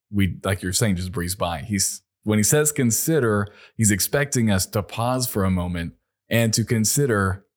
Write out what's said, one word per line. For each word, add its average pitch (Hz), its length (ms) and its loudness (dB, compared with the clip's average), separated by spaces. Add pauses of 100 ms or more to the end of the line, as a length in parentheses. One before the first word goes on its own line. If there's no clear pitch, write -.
(120)
we, 98 340 0
like 95 160 0
you're 92 120 -4
saying, 104 220 2
just 92 160 -6
breeze 87 240 -6
by. 85 240 -4
He's, - 420 -4 (220)
when 107 160 2
he 104 40 2
says 151 280 2
consider, 117 760 0 (280)
he's 110 160 2
expecting 127 580 0
us 95 180 2
to 107 140 -2
pause 123 460 -4
for 101 160 0
a 95 80 2
moment 87 420 -4 (360)
and 113 240 2
to 117 100 0
consider 110 800 0 (140)